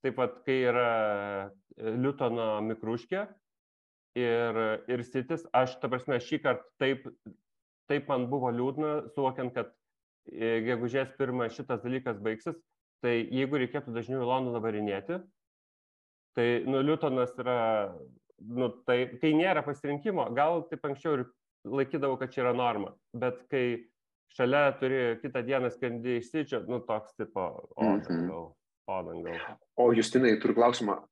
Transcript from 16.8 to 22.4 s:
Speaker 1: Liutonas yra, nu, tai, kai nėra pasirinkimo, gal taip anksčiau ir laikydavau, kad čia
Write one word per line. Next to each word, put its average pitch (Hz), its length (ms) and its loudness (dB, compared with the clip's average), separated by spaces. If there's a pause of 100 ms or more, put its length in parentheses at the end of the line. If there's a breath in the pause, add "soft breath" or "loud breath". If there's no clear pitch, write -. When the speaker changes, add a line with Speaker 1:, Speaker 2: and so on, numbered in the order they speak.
Speaker 1:
Liutonas 139 540 2
yra, 123 260 0 (800)
nu, 120 280 -2 (100)
tai, 123 320 2
kai 156 220 2
nėra 165 300 4
pasirinkimo, 143 680 -2
gal 151 360 2
taip 160 200 -10
anksčiau 143 340 -2
ir 123 60 -2 (400)
laikydavau, 135 520 0
kad 131 140 -6
čia 135 120 -4